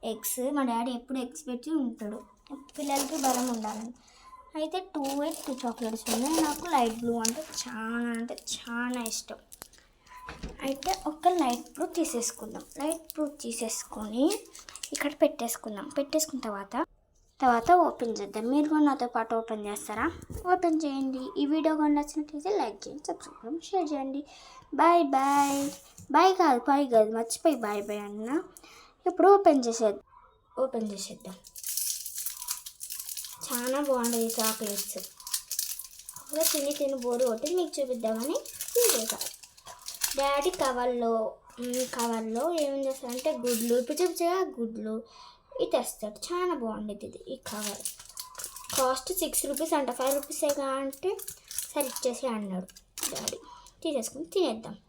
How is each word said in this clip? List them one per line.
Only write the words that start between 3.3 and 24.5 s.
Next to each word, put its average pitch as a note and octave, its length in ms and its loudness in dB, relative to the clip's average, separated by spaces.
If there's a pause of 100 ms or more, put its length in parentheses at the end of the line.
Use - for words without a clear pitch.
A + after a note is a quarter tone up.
ఉండాలని. A3 360 -6 (680)
అయితే D#4 200 -2 (160)
టూ D4 80 -2 (240)
ఏ - 20 -2 (160)
టూ C#4+ 160 -4
చాక్లెట్స్ A3+ 420 -4 (120)
ఉన్నాయి. D4 320 2
నాకు D4+ 260 -2
లైట్ A#3 300 4
బ్లూ A#3 100 0 (140)
అంటే B3 160 -4 (180)
చాలా A#3 560 -4
అంటే A#3 180 -6 (200)
చాలా B3 460 -4 (100)
ఇష్టం. - 280 -8 (1300)
అయితే C4+ 240 -2 (200)
ఒక E4+ 180 2 (140)
లైట్ A#3+ 320 0
బ్లూ E4 120 -2
తీసేసుకుందాం. - 800 -4 (160)
లైట్ D#4 340 -2
బ్లూ D4+ 100 -2 (180)
తీసేసుకొని A3+ 840 -4 (680)
ఇక్కడ D4 180 -2 (100)
పెట్టేసుకుందాం. A#3 640 -2 (120)
పెట్టేసుకున్న C#4+ 480 -2
తర్వాత, G3+ 280 -6 (680)
తర్వాత A#3 280 6 (160)
ఓపెన్ A3+ 340 -2
చేద్దాం. G#3 320 -6
మీరు D4 200 4
కూడా D4+ 160 6
నాతో B3 260 2
పాటు A3+ 260 0
ఓపెన్ A3 280 -6
చేస్తారా? G#3+ 380 -4 (460)
ఓపెన్ F4 320 4
చేయండి. C4+ 380 -2 (200)
ఈ C#4+ 100 2
వీడియో D#4 280 4
కూడా D4+ 80 4
నచ్చినట్లయితే D4 640 0 (100)
లైక్ A3+ 160 -4 (100)
చేయండి, - 200 -12
సబ్స్క్రైబ్ - 380 -10
చేయండి, D#4+ 240 -6
షేర్ F4+ 220 0
చేయండి. C4+ 300 -4 (580)